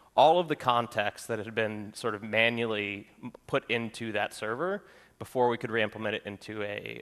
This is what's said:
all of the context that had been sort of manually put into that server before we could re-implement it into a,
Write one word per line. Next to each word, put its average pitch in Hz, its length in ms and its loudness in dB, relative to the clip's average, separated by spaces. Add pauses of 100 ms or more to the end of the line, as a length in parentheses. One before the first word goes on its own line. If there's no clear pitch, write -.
(160)
all 160 240 8
of 165 80 -2
the 151 80 0
context 117 720 0
that 113 100 -2
had 107 160 -8
been 107 400 -2
sort 110 200 -4
of 101 80 -10
manually 110 840 2 (400)
put - 240 -2
into 117 420 -4
that 104 220 -2
server 151 480 -4 (360)
before 123 300 0
we 120 80 2
could 117 140 -6
re-implement 107 460 -2
it - 100 -6
into 104 360 -8
a, 104 400 -8